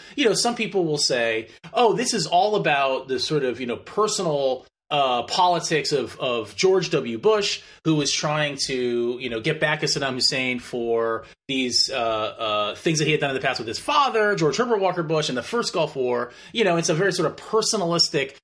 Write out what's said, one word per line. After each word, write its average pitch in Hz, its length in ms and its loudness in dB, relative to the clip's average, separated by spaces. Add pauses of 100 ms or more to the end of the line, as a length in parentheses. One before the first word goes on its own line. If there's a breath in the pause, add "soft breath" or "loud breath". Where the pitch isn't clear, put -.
(160 loud breath)
you 277 100 2
know, 202 80 4
some 240 200 0
people 196 300 -2
will 151 140 0
say, 117 500 0 (260 loud breath)
"Oh, 226 200 4
this 240 200 -2
is 170 140 -2
all 202 300 2
about 139 500 0
the 127 120 -2
sort 151 240 0
of, 123 180 -2
you 123 60 -6
know, 117 100 -4
personal, 151 880 0 (240)
uh, 131 340 2
politics 175 680 2
of, 127 260 -2
of 120 380 -4
George 185 360 2
W. 117 260 -2
Bush, 208 440 0 (220 loud breath)
who 160 120 2
was 143 160 0
trying 151 460 -2 (100)
to, 123 520 0
you 127 100 -6
know, 113 120 -4
get 156 180 -2
back 156 240 0
at 151 60 0
Saddam 139 240 -2
Hussein 127 460 -2
for 117 680 -2 (240 loud breath)
these, 131 400 0
uh, 135 80 -6
uh, 107 800 -2
things 160 240 0
that 151 60 0
he 156 60 2
had 147 80 2
done 143 120 -2
in 131 40 -2
the 127 60 -4
past 131 180 -2
with 110 80 -10
his 110 120 -6
father, 226 560 2
George 156 200 2
Herbert 233 240 0
Walker 175 240 0
Bush, 156 240 0
in 131 80 -4
the 120 80 -4
first - 300 -4
Gulf 156 220 -2
War." 123 360 -2 (220 loud breath)
You 220 120 2
know, 175 120 4
it's 165 120 0
a 170 40 2
very 185 200 2
sort 156 160 0
of - 80 -10
personalistic, 170 1080 0